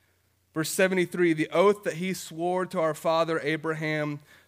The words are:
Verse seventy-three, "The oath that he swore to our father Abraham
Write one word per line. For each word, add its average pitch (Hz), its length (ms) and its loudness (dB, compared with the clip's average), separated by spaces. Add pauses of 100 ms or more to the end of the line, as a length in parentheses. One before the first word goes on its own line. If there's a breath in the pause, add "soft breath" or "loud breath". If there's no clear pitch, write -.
(540)
Verse 156 160 -2
seventy-three, 180 640 2
"The 156 160 -2
oath 196 340 4
that 160 120 -4
he 180 180 -4
swore 175 540 -4
to 180 120 -4
our 160 140 2
father 160 480 0
Abraham 156 800 -4 (260 soft breath)